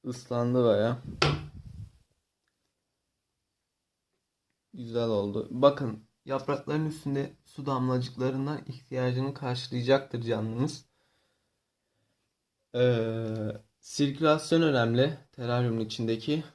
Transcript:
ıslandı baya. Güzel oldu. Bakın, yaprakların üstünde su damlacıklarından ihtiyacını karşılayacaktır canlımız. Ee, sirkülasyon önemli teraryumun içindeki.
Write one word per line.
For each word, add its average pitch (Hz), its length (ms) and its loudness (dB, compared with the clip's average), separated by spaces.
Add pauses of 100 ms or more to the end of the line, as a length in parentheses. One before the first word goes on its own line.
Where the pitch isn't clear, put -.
ıslandı 123 600 0
baya. 113 360 4 (3750)
Güzel 117 340 -2
oldu. 104 440 0
Bakın, 127 520 2 (220)
yaprakların 143 600 -2
üstünde 139 480 -4 (120)
su - 200 -14
damlacıklarından 131 1000 -2
ihtiyacını 127 680 -2
karşılayacaktır 123 880 0
canlımız. 117 640 -2 (1900)
Ee, 113 600 2 (440)
sirkülasyon 151 840 2
önemli 135 560 4 (140)
teraryumun 120 480 0
içindeki. 113 640 -2 (120)